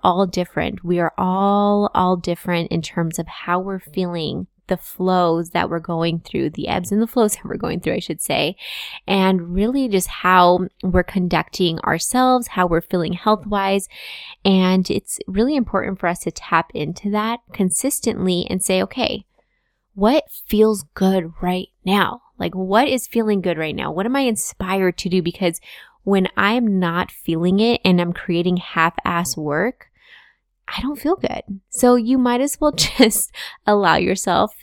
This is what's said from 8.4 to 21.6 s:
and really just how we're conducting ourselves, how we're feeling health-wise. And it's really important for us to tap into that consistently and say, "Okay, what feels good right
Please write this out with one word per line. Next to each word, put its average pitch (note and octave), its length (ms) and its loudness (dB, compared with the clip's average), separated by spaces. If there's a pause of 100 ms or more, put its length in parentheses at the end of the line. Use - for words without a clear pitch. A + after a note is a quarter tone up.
and F#3+ 480 2
really B3 340 0
just F#3+ 200 0
how F3+ 600 4 (140)
we're F3+ 200 2
conducting F3 800 0
ourselves, B3+ 680 0
how - 180 0
we're E3+ 140 2
feeling E3+ 320 -2
health-wise. G3+ 760 0 (560)
And F#3 460 4
it's - 360 -4
really A#3 300 0
important G3 420 -2
for F3+ 100 -2
us F3 120 -2
to E3+ 100 -6
tap - 440 -2
into E3 360 -6
that G#3+ 300 -2 (120)
consistently F#3 1000 -2
and F#3 120 -4
say, F#3 200 0
"Okay, G#3 420 -4 (720)
what A3+ 360 4
feels G#3+ 540 2 (100)
good F#3+ 460 2
right F#3 280 -2 (160)